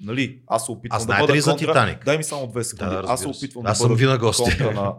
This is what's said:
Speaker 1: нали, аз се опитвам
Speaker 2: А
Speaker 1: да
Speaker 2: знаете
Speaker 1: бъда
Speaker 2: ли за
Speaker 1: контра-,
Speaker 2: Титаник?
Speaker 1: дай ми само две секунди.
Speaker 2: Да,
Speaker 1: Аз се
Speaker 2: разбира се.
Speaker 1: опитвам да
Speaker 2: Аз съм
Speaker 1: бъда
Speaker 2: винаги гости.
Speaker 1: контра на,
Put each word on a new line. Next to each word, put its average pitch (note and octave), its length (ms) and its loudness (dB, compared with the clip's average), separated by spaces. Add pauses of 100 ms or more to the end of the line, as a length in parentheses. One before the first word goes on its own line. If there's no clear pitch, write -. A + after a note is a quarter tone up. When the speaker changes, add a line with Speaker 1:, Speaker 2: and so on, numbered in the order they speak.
Speaker 1:
нали, A#2+ 460 -6
аз - 180 0
се A#2+ 80 -8
опитвам A#2 240 -8
Speaker 2:
А - 20 0
Speaker 1:
да G2 60 -2
Speaker 2:
знаете A2 180 2
Speaker 1:
бъда D3 120 4
Speaker 2:
ли D3+ 60 4
за C#3+ 100 2
Speaker 1:
контра-, C#3+ 80 2
Speaker 2:
Титаник? C#3 460 2
Speaker 1:
дай C#3+ 120 2
ми D#3 80 -4
само C#3+ 220 -6
две A#2 180 -6
секунди. F#2+ 260 -6
Speaker 2:
Да, F#2 80 -2
Speaker 1:
Аз B2 220 -2
се B2+ 60 -6
Speaker 2:
разбира C3+ 80 -6
се. - 100 -10
Speaker 1:
опитвам B2 200 -10
да G2 60 0
Speaker 2:
Аз G#2+ 80 2
съм A#2+ 100 4
Speaker 1:
бъда A#2+ 100 4
Speaker 2:
винаги C3+ 220 4
гости. A#2 240 2
Speaker 1:
контра A#2 280 2
на, G2 260 -2